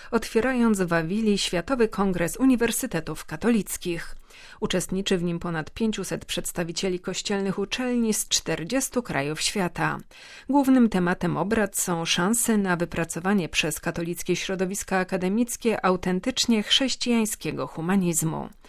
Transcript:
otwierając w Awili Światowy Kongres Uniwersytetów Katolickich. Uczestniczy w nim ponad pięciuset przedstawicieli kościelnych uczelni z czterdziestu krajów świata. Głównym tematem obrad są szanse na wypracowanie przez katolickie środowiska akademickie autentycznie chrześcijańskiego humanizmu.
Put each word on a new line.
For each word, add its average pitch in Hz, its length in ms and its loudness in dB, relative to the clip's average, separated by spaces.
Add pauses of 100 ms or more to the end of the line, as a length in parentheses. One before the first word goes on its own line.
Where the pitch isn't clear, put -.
(120)
otwierając 226 720 2
w 170 120 2
Awili 196 440 2
Światowy 220 500 0
Kongres 180 500 0
Uniwersytetów 233 880 2
Katolickich. 180 880 -2 (440)
Uczestniczy 190 580 0
w 170 60 -2
nim 175 160 -2
ponad 165 320 -6
pięciuset 208 540 -4
przedstawicieli 175 720 -4
kościelnych 196 600 -2
uczelni 233 540 0
z - 140 -2
czterdziestu 160 760 -2
krajów 147 380 -2
świata. 165 560 -2 (520)
Głównym 262 400 6
tematem 175 480 2
obrad 202 400 0
są 170 280 -2
szanse 214 520 2
na 185 200 2
wypracowanie 170 720 0
przez - 300 -2
katolickie 170 560 -2
środowiska 190 600 -2
akademickie 190 880 0
autentycznie 185 760 2
chrześcijańskiego 214 1040 0
humanizmu. 160 840 0 (200)